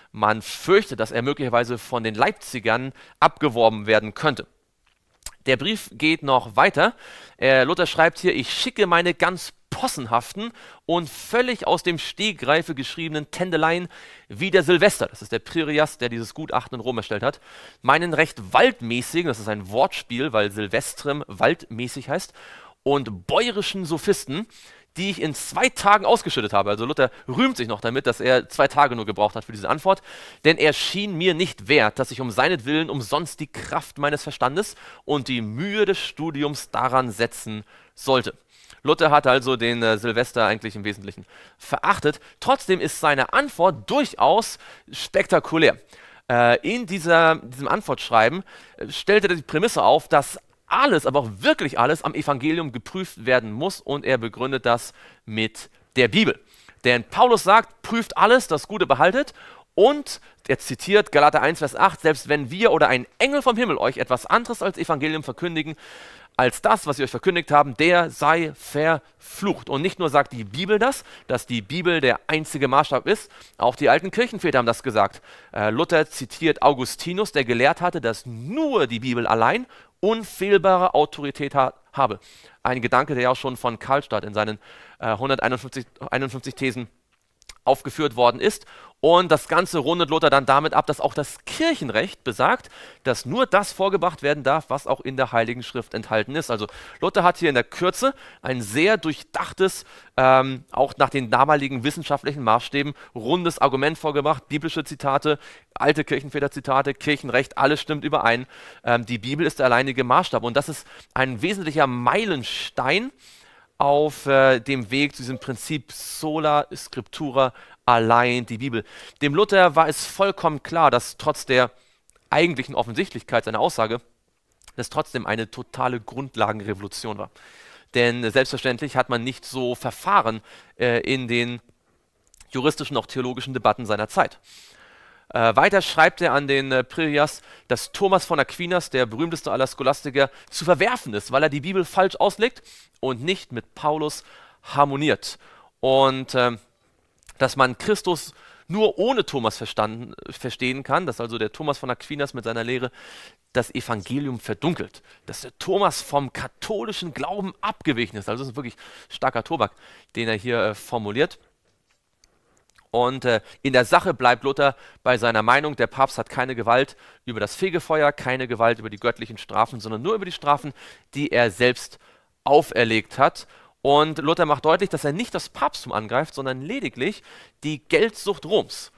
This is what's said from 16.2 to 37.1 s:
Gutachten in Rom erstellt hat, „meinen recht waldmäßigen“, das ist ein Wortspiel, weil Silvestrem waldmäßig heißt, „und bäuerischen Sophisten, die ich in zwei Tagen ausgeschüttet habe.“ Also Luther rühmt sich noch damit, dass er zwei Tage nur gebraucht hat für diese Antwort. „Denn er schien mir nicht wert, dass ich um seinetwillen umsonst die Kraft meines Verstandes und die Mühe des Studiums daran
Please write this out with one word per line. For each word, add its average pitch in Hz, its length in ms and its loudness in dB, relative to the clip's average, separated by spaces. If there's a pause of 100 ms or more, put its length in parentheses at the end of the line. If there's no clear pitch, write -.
Gutachten 147 400 -6
in 117 60 -12
Rom 117 160 -4
erstellt 104 260 -4
hat, 135 180 -4 (400)
„meinen 160 320 2
recht 143 400 -2
waldmäßigen“, 127 760 2
das 113 100 -4
ist 110 100 -10
ein 104 220 -8
Wortspiel, 131 640 -4
weil 104 180 2
Silvestrem 113 800 -6
waldmäßig 120 800 -4
heißt, 160 240 -6 (500)
„und 120 460 -2
bäuerischen 202 560 -2
Sophisten, 165 640 -4 (480)
die 190 140 -4
ich 175 120 -6
in 151 120 -4
zwei - 340 -2
Tagen 202 360 2
ausgeschüttet 143 480 0
habe.“ 101 180 2
Also 107 140 -2
Luther 135 280 2 (160)
rühmt 135 280 0
sich 117 120 -6
noch 104 120 -4
damit, 123 280 -2
dass 117 120 -2
er 127 280 4
zwei 139 180 2
Tage 139 300 2
nur 110 100 -6
gebraucht 104 300 0
hat 110 80 -10
für 113 80 -16
diese 101 160 -8
Antwort. 190 340 0 (420)
„Denn 160 140 4
er 147 140 4
schien 202 440 -4
mir 180 180 2
nicht 151 340 -4
wert, 131 320 4
dass 127 100 -2
ich 127 100 -10
um 120 120 -4
seinetwillen 147 580 0
umsonst 143 480 -6
die 151 80 -10
Kraft - 520 -8
meines 143 260 -2
Verstandes 143 500 -4 (300)
und 143 240 -2
die 123 140 -2
Mühe 190 420 -2
des 196 140 2
Studiums 147 760 -6
daran 123 400 0